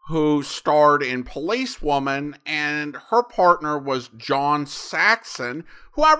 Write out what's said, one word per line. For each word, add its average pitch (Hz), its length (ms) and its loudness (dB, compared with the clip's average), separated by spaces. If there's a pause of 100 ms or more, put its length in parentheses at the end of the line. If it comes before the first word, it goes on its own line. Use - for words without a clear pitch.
who 151 340 0
starred 147 600 2
in 127 220 -4
Policewoman, 143 1200 -4
and 147 520 -6 (120)
her 233 140 4
partner 170 560 2
was 135 400 -4
John 143 480 0
Saxon, 165 960 -4 (280)
who 294 100 -4
I 311 180 6